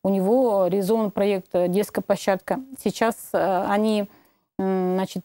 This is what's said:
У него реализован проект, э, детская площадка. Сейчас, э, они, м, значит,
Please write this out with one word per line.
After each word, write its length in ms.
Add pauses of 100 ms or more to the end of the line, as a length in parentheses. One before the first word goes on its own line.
У 60
него 580
реализован 460
проект, 420
э, 140
детская 340
площадка. 560 (240)
Сейчас, 320 (180)
э, 360
они, 400 (500)
м, 380
значит, 280